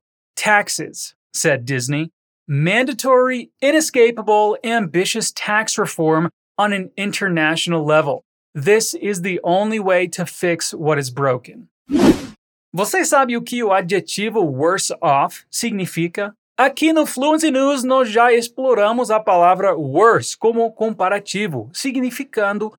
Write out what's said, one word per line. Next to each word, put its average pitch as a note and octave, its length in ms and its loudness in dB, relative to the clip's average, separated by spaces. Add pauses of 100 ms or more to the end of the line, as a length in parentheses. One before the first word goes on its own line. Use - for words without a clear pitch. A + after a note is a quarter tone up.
(360)
Taxes," - 800 -2 (200)
said C#3 320 0
Disney. C#3+ 460 -4 (360)
mandatory, B3 1040 0 (100)
inescapable, A#3 1040 2
ambitious G3 680 -2
tax G#3+ 460 -2
reform E3 520 0 (280)
on G3+ 160 0
an F#3+ 240 -6
international E3+ 880 -2
level. D3 380 0 (300)
This G3+ 400 2
is G3+ 280 -6
the F3+ 220 -4
only G#3 360 0
way F#3 300 0
to E3+ 160 -6
fix - 480 -4
what D#3 260 -2
is C3 100 -6
broken. B2+ 580 -4 (1040)
Você G#3+ 340 0
sabe C4 320 2
o A#3 40 -4
que A#3+ 220 -6
o G#3 80 2
adjetivo G3 720 -2
worse D#3+ 600 0
off D3+ 480 0
significa? G3+ 840 -4 (220)
Aqui C#4 380 2
no D#4 120 4
Fluency D#4 440 0
News, C4+ 340 0
nós B3+ 260 2
já A#3 220 4
exploramos A#3 800 0
a A3 100 2
palavra F#3 560 4
worse D#3 600 2
como A3+ 340 0
comparativo, G3+ 1040 -4
significando A#3 1040 -4